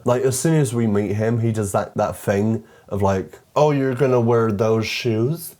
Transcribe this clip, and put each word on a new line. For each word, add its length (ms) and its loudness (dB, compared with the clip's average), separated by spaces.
Like, 180 2
as 160 0
soon 160 0
as 200 2
we 120 0
meet 260 0
him, 280 0
he 120 0
does 200 -2
that, 240 -2
that 200 -2
thing 480 -2
of, 140 -4
like, 380 -2
Oh, 160 2
you're 240 0
gonna 260 2
wear 320 2
those 340 0
shoes? 720 -4